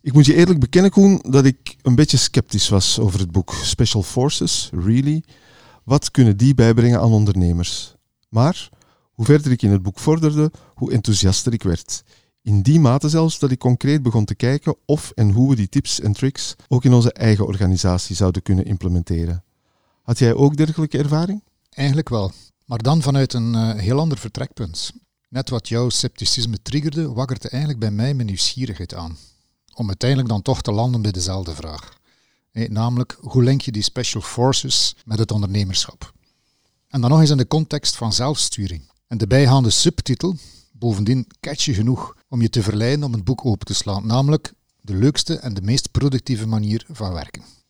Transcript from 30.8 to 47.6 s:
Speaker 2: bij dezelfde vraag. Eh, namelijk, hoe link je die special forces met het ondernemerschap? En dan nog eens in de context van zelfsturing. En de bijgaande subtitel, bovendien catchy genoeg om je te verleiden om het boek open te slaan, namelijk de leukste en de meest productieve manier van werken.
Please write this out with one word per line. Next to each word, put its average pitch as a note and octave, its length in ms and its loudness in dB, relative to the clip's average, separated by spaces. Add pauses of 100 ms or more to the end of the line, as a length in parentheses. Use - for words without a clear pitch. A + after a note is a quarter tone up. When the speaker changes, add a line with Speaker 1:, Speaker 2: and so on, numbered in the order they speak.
Speaker 2:
bij G#2 100 0
dezelfde F2+ 420 -6
vraag. D2+ 440 -16 (540)
Eh, A2+ 160 -6
namelijk, A#2+ 520 -4
hoe B2+ 220 0
link C3 180 2
je B2+ 120 -8
die G#2 100 -6
special - 400 -6
forces - 840 -2
met A2 140 -6
het G#2+ 120 -2
ondernemerschap? G2+ 840 -4 (760)
En C3+ 120 -4
dan A#2+ 100 2
nog D#3+ 100 6
eens D3 100 6
in D3+ 60 2
de B2+ 100 0
context - 500 -4
van A2 160 -4
zelfsturing. G2 800 -6 (160)
En A#2 120 -8
de A2 80 -2
bijgaande B2+ 440 4
subtitel, E3+ 680 -2 (360)
bovendien A2+ 540 -2 (140)
catchy D3 320 -6
genoeg - 440 -2 (120)
om A#2+ 140 -2
je A2 80 2
te A#2 120 -2
verleiden A2+ 420 -2
om B2+ 80 -6
het G#2 120 -6
boek B2 200 -4
open A2 220 -2
te G2+ 80 -8
slaan, G2 320 -6
namelijk C#3 460 0 (280)
de G2 140 -8
leukste C#3+ 440 0
en A#2 160 -8
de F#2+ 80 -8
meest A2+ 280 -4
productieve A#2+ 560 -2
manier A2 440 -4
van G#2 220 -10
werken. - 300 -12 (280)